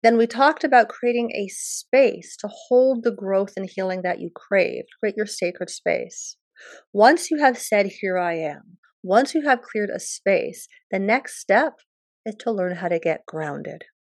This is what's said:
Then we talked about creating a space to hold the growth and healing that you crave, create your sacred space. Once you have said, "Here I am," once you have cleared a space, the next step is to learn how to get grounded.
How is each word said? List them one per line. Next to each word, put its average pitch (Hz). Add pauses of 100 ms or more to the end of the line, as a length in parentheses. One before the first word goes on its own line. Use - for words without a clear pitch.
Then 226
we 226
talked 269
about 254
creating 240
a 196
space -
to 208 (200)
hold 247
the 240
growth 196
and 190
healing 185
that 180
you 175
crave, - (140)
create 202
your 208
sacred 175
space. - (560)
Once 247
you 302
have 262
said, 202
"Here 190
I 175
am," 156 (240)
once 214
you 320
have 262
cleared 208
a -
space, - (240)
the 190
next 220
step 262 (520)
is 214
to 233
learn 180
how 175
to 170
get 165
grounded. 147 (200)